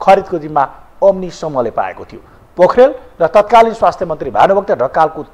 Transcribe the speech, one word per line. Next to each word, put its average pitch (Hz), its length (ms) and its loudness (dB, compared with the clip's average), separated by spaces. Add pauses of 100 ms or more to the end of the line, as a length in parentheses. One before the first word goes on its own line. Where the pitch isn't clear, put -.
खरिदको 185 380 2
जिम्मा 151 240 -2 (400)
ओम्नी 185 260 0
समूहले 139 420 -6
पाएको 95 320 -8
थियो। - 180 -20 (360)
पोखरेल 240 380 2 (240)
र 165 80 0
तत्कालीन 226 460 2
स्वास्थ्य 190 320 -2
मन्त्री 156 260 -8
भानुभक्त 196 400 2
ढकालको 156 520 -2 (100)